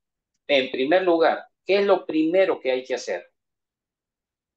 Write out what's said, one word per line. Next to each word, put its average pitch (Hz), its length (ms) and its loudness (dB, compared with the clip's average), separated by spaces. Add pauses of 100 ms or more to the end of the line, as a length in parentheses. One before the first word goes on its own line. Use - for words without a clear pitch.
(460)
En 131 240 0
primer 151 320 0
lugar, 165 440 0 (180)
¿qué 190 140 2
es 202 80 0
lo 185 180 2
primero 165 560 0
que 131 100 -4
hay 127 140 -2
que 131 100 -8
hacer? 104 380 -8 (1200)